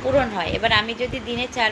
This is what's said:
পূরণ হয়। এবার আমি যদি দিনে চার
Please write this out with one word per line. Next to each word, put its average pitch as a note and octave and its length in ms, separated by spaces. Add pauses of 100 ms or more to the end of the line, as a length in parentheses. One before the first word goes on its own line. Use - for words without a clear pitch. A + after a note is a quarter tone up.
পূরণ C4 260
হয়। F#3 200
এবার A3+ 220
আমি A3 220
যদি B3 260
দিনে A#3+ 340
চার A3 180